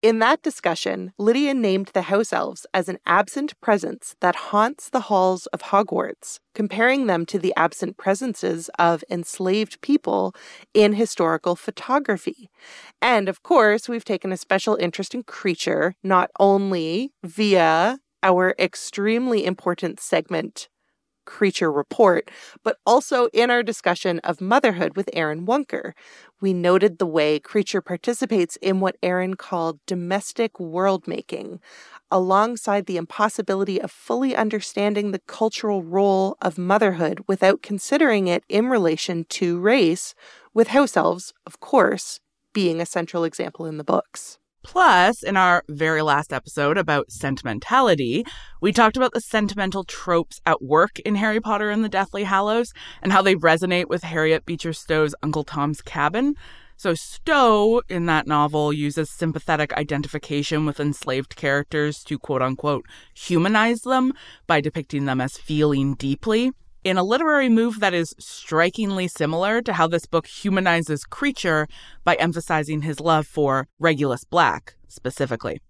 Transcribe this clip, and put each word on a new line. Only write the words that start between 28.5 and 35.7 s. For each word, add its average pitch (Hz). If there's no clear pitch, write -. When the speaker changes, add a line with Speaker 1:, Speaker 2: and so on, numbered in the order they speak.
Speaker 1:
in 190
what 190
Aaron 185
called 165
domestic 190
world-making, 180
alongside 202
the 185
impossibility 196
of -
fully 254
understanding 208
the 190
cultural 214